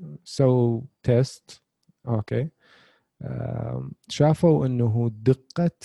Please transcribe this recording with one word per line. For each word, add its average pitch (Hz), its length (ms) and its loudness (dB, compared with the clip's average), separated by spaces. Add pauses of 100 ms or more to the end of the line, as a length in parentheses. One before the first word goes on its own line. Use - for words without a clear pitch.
(240)
سووا 123 580 2 (200)
تيست، - 600 -2 (460)
أوكي؟ 117 400 -4 (720)
آم، 131 720 -8 (160)
شافوا 151 580 2
إنه 120 460 0
دقة 131 580 0 (140)